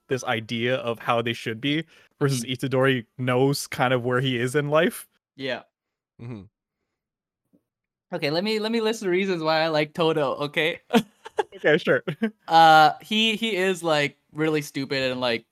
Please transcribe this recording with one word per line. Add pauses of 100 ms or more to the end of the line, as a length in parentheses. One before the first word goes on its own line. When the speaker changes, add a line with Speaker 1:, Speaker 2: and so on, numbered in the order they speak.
Speaker 1:
this
idea
of
how
they
should
be, (340)
versus
Speaker 2:
Mm-hmm.
Speaker 1:
Itadori (140)
knows
kind
of
where
he
is
in
life. (300)
Speaker 2:
Yeah. (580)
Speaker 3:
Mm-hmm. (1700)
Speaker 2:
Okay,
let
me,
let
me
list
the
reasons
why
I
like
Todo,
okay? (100)
<laughs> (520)
Speaker 1:
Okay,
sure. (220)
<laughs>
Speaker 2:
Uh,
he,
he
is,
like, (160)
really
stupid
and,
like,